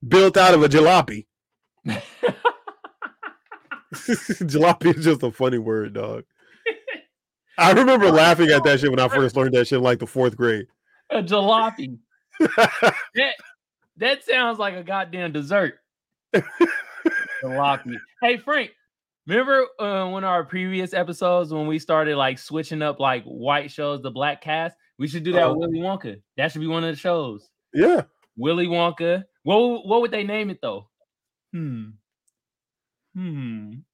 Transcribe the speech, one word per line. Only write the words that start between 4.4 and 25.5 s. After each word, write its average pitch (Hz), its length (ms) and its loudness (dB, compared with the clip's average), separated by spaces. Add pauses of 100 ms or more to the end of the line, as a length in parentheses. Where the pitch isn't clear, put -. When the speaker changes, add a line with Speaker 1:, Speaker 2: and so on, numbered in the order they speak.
Speaker 1:
is 156 80 -8
just 151 180 2
a 123 80 -2
funny 127 280 0
word, 110 340 -4
dog. 107 320 -8 (1300)
I 180 140 6
remember 240 380 6
laughing 160 380 6
at 143 160 4
that 143 160 4
shit 143 80 2
when 131 120 0
I 127 80 2
first 131 280 0
learned 131 160 0
that 123 160 2
shit 139 80 0
in, 127 80 0
like, 123 140 4
the 120 80 -8
fourth 127 280 0
grade. 113 320 -2 (440)
Speaker 2:
A 220 120 -2
jalopy. 208 760 0 (420)
Speaker 1:
<laughs> - 0 -
Speaker 2:
That, 240 920 0 (640)
that 269 260 -2
sounds 240 340 0
like 202 160 -4
a 180 80 -12
goddamn 180 500 -6
dessert. 151 480 -2 (240)
Speaker 1:
<laughs> - 300 -20 (1080)
Speaker 2:
Jalopy. 131 540 -2 (260)
Hey, 247 160 0
Frank, 277 320 -4 (560)
remember, 262 400 2 (120)
uh, 196 300 -4
one 190 160 -6
of 190 60 -2
our 175 140 0
previous 185 500 -6
episodes 175 580 -2
when 156 140 -4
we 156 120 -2
started, 151 380 0
like, 131 220 -2
switching 156 420 -8
up, 151 180 -4
like, 131 260 0
white 139 460 -4
shows, 143 300 -6
the 131 100 -10
black 139 300 -4
cast? 160 340 -6 (240)
We 143 100 -6
should 156 160 -10
do 175 80 -4
that 175 120 4
Speaker 1:
Uh-huh. 156 100 0